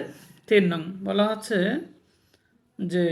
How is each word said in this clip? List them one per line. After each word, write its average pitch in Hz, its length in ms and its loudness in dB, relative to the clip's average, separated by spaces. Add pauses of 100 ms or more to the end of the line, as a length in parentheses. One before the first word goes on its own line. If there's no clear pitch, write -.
(500)
তিন 208 220 6
নং, 165 100 -4 (260)
বলা 196 240 2
হচ্ছে 214 260 -4 (1200)
যে 175 320 0